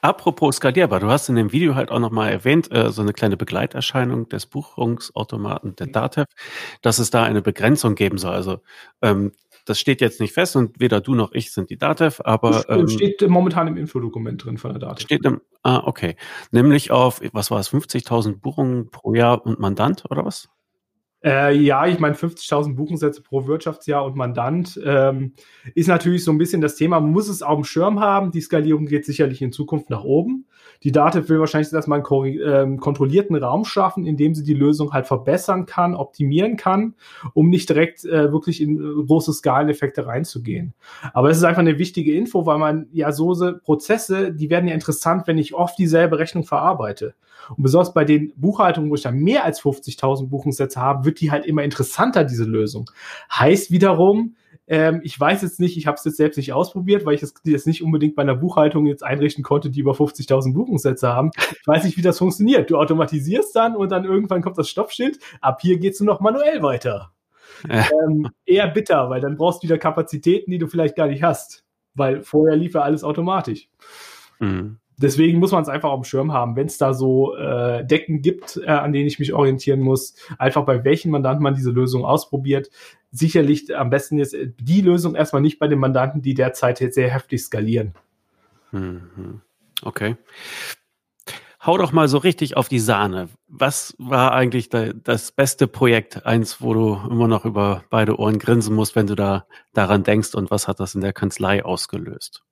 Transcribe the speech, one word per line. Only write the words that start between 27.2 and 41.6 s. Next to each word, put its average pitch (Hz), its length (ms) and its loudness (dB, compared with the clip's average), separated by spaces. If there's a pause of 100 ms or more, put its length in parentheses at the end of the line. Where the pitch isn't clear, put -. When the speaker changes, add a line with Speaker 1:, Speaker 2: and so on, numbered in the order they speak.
Speaker 2:
es 196 140 -6
auf 147 140 2
dem 147 80 -4
Schirm 196 360 0
haben, 196 300 2
die 165 100 -4
Skalierung 151 460 0
geht 147 180 -2
sicherlich 139 380 -2
in 123 100 -2
Zukunft 147 380 -6
nach 110 140 -6
oben. 180 420 0 (380)
Die 147 80 2
Datev 156 360 4
will 160 120 4
wahrscheinlich 151 340 0
erstmal 147 240 0
einen 143 80 -2
korri-, 135 340 0
ähm, 135 400 2
kontrollierten 151 560 0
Raum 143 300 -2
schaffen, 185 400 0
in 156 100 -2
dem 151 200 2
sie 151 80 -6
die 147 100 0
Lösung 147 400 2
halt 131 140 -2
verbessern 175 580 0
kann, 180 300 0
optimieren 156 600 -2
kann, 202 380 0 (400)
um 160 160 6
nicht 180 180 2
direkt, 160 380 0
äh, 151 260 2
wirklich 156 300 -2
in, 151 160 0
äh, 151 260 -4
große 156 300 2
Skaleneffekte 143 720 0
reinzugehen. 123 720 -6 (380)
Aber 135 180 6
es 165 60 4
ist 170 60 4
einfach 170 180 4